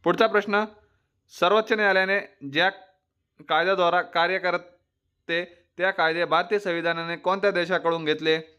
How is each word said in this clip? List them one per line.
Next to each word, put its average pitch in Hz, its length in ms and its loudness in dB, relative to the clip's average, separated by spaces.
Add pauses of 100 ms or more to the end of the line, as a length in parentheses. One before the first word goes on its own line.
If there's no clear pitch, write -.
पुढचा 196 240 2
प्रश्न, 208 380 0 (720)
सर्वोच्च 214 320 2
न्यायालयाने 196 800 0
ज्या 175 180 2 (800)
कायद्याद्वारा 175 520 2
कार्य 175 380 -2
करते - 1040 -6 (320)
त्या 185 140 0
कायदे 165 340 0
भारतीय 175 340 0
संविधानाने 170 580 -4
कोणत्या 190 340 0
देशाकडून 165 540 -2
घेतले? 160 340 0 (200)